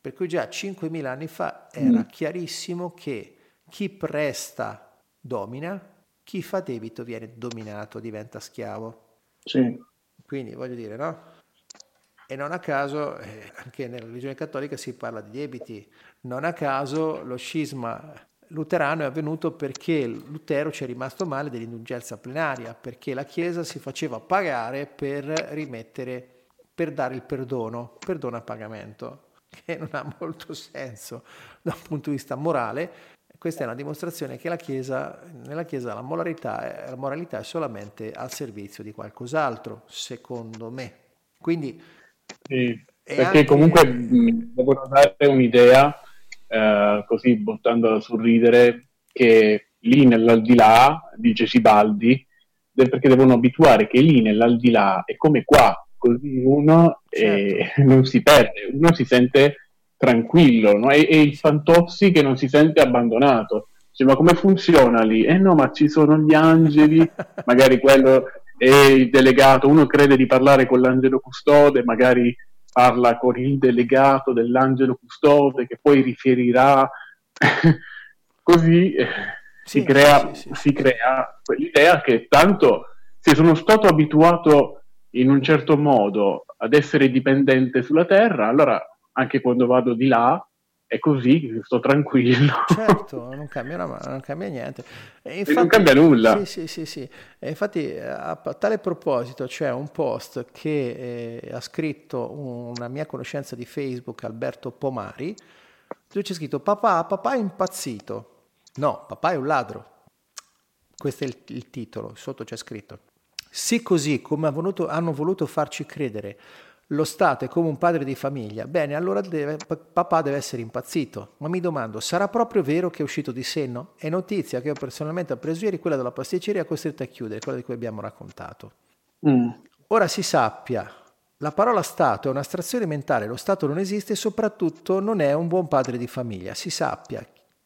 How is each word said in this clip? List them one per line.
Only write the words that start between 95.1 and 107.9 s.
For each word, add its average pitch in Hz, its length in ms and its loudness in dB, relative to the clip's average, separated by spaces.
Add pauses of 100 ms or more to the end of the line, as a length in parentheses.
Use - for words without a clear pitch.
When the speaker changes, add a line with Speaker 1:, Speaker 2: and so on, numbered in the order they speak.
Speaker 1:
E - 220 -14
Speaker 2:
E 147 100 -2
non 170 120 2
Speaker 1:
infatti - 20 -2
Speaker 2:
cambia 175 260 4
nulla. 135 500 4
Speaker 1:
Sì, - 20 -12
sì, 160 220 -12
sì, 160 180 -12
sì. 131 220 -14 (300)
E - 100 -12
infatti, 156 460 -8
eh, 85 120 -12
a, 65 360 -10
a - 120 -10
tale 208 240 -4
proposito 135 680 -6
c'è 139 260 -8
un 139 180 -10
post 123 640 -10
che, 123 920 -10
eh, - 100 -18
ha 120 80 -12
scritto 139 720 -10
un, 120 440 -14
una 120 120 -14
mia 143 180 -12
conoscenza 135 500 -14
di 120 80 -16
Facebook, 123 600 -12
Alberto 117 460 -12
Pomari, 127 640 -10 (760)
dove 196 140 -8
c'è 196 120 -10
scritto: 143 260 -10
"Papà, 202 440 -2
papà 196 300 -6
è 262 40 -4
impazzito." 135 880 -10 (500)